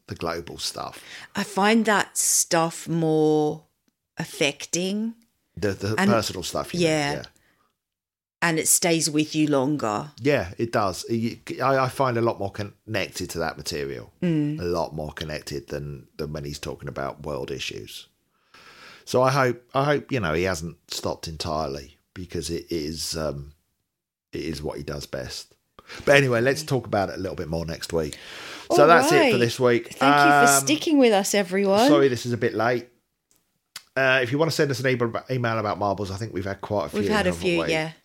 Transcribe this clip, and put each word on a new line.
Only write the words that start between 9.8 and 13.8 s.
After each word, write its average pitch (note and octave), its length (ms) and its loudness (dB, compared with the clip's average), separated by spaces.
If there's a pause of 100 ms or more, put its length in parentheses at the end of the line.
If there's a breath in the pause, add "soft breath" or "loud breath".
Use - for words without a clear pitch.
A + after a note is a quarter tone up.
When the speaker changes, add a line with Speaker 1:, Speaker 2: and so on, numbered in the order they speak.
Speaker 1:
Yeah, A#2 380 0
it A#2 120 -2
does. G2 380 -2
You, A2+ 300 -4 (220)
I, C3 240 2
I B2 40 -2
find B2+ 280 0
a A2+ 40 0
lot A#2 160 0
more G2 140 -6
con-, G2+ 220 -10 (120)
connected F#2 460 -6
to E2+ 80 -8
that D#2+ 180 -4
material. C#2+ 640 -8